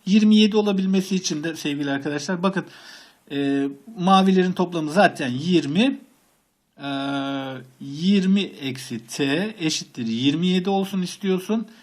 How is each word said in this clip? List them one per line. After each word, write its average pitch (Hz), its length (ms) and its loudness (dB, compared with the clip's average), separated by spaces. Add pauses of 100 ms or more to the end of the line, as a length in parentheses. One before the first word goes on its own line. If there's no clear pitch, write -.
yirmi 214 300 6
yedi 214 200 4
olabilmesi 190 600 0
için 160 280 -4
de 165 120 -6
sevgili 143 340 -6
arkadaşlar 147 520 -4
bakın, 190 220 -2 (680)
e, 139 380 -2 (300)
mavilerin 190 540 4
toplamı 175 400 -4
zaten 170 360 4
yirmi. 160 720 0 (840)
E, 139 40 -10 (920)
yirmi 185 600 2
eksi 131 640 -8
t 160 520 -2
eşittir 156 480 -6
yirmi 139 400 0
yedi 185 240 0
olsun 196 320 -2
istiyorsun. 190 640 -4 (160)